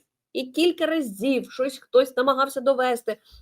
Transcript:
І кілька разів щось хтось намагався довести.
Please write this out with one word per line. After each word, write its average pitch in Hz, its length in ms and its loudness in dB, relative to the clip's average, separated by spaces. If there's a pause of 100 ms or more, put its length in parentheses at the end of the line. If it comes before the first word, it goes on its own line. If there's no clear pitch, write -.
(340)
І 262 100 -4
кілька 339 420 0
разів 262 640 -2
щось 262 260 -6
хтось 262 400 2
намагався 269 440 0
довести. 247 560 0 (240)